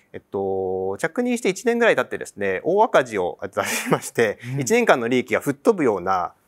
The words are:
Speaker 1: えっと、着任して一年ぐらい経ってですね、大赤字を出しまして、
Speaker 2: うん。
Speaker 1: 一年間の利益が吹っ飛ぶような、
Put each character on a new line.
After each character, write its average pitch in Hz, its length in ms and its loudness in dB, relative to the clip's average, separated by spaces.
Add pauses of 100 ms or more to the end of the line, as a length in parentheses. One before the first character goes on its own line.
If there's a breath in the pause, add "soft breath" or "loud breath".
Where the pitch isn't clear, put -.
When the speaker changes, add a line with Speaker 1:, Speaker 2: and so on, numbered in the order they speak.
(120)
Speaker 1:
え 92 60 -12
っ - 40 -16
と、 95 800 -4
着 165 220 -4
任 247 160 -2
し - 40 -14
て 247 80 0
一 185 160 -4
年 233 120 0
ぐ 233 80 2
ら 202 60 6
い 143 40 2
経 127 60 2
っ 117 60 -4
て 101 100 -8
で - 80 -10
す - 120 -14
ね、 98 260 -2
大 196 220 2
赤 151 180 4
字 113 160 -6
を 87 220 -2
出 98 240 -4
し - 240 -4
ま 127 120 0
し - 100 -12
て、 107 280 0 (140)
Speaker 2:
う 139 40 -4
ん。 143 40 -2
Speaker 1:
一 127 100 -4
年 233 140 4
間 165 140 6
の 113 80 -2
利 127 100 2
益 113 180 0
が 92 60 0
吹 95 140 -2
っ - 60 -20
飛 208 160 2
ぶ 160 60 -2
よ 107 140 2
う 87 40 -8
な、 92 320 -2 (140)